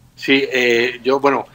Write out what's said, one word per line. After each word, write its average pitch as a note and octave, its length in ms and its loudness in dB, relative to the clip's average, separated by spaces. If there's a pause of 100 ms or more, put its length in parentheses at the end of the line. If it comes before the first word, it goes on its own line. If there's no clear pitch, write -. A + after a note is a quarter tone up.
(140)
Sí, C3+ 380 0
eh, B2 500 0
yo, C3 160 0
bueno, C3 360 0